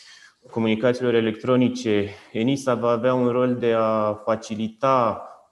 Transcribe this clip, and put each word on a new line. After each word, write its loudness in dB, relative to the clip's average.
comunicațiilor 0
electronice, 0
enisa -2
va 0
avea 2
un 2
rol 0
de 0
a 0
facilita -2